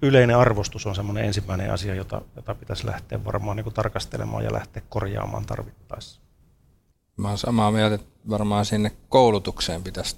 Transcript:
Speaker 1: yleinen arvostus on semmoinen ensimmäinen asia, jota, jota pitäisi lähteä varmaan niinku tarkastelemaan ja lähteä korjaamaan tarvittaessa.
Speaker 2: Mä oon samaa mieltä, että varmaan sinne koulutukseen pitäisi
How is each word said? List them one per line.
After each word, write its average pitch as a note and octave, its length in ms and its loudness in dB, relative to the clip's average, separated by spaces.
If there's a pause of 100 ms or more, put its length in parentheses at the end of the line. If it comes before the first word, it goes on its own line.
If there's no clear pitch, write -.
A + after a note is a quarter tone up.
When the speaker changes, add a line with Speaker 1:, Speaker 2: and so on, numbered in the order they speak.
Speaker 1:
yleinen B2 360 8
arvostus A2 480 2
on G2 100 -2
semmoinen G#2 300 -2
ensimmäinen G2 460 -2
asia, G2 240 -4
jota, G2 260 -6 (140)
jota - 200 -10
pitäisi - 300 -8
lähteä G#2+ 400 -6
varmaan G#2 320 -4
niinku G#2+ 140 -6
tarkastelemaan G#2+ 720 -4
ja A2 100 -2
lähteä - 360 -8
korjaamaan G#2 560 -4
tarvittaessa. - 760 -12 (960)
Speaker 2:
Mä G2+ 100 -4
oon G2+ 100 -2
samaa A2 340 2
mieltä, G#2+ 240 4
että - 120 -10 (220)
varmaan G#2 360 2
sinne G#2+ 260 0 (180)
koulutukseen F#2+ 760 4
pitäisi F#2 340 -8